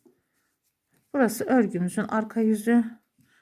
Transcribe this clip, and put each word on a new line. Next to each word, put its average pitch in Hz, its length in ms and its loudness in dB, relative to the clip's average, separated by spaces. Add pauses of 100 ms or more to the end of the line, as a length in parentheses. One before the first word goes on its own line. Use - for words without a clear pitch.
(1120)
Burası 240 320 0
örgümüzün 196 580 0
arka 214 380 -4
yüzü. 220 440 2 (580)